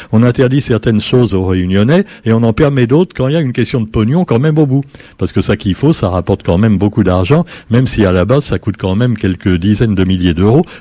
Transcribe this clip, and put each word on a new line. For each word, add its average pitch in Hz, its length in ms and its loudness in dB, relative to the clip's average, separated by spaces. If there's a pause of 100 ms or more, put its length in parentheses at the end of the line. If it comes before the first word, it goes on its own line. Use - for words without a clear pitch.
(120)
On 113 120 4
interdit 127 380 2
certaines 107 400 0
choses 120 320 0
aux 95 120 0
Réunionnais 95 600 0 (200)
et 110 60 0
on 113 120 2
en 113 100 2
permet 139 340 0
d'autres 160 280 0
quand 127 120 -2
il 139 60 -2
y - 20 -2
a 165 60 0
une 127 120 -4
question 120 280 -2
de 107 60 -4
pognon 123 360 0
quand 117 160 0
même 151 180 0
au 156 80 2
bout. 135 180 -2 (340)
Parce 95 140 -4
que 101 100 -2
ça 104 160 -2
qu'il 95 160 -4
faut, 151 200 0
ça 104 160 -2
rapporte 92 340 -2
quand 87 140 0
même 104 200 2
beaucoup 98 260 0
d'argent, 92 400 2 (260)
même 120 180 2
si 107 180 0
à 90 60 2
la 90 140 2
base, 135 200 0
ça - 140 -4
coûte 95 180 -6
quand 95 180 -4
même 117 220 -2
quelques 92 380 -2
dizaines 104 400 0
de 95 80 0
milliers 90 300 0
d'euros, 107 300 2 (180)